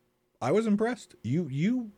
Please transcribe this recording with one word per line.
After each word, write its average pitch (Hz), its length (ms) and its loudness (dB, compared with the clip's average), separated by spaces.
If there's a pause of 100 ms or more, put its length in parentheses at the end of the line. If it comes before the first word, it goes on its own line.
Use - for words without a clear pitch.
(400)
I 123 120 0
was 220 160 2
impressed. 220 560 0
You, 151 260 0
you, 208 480 0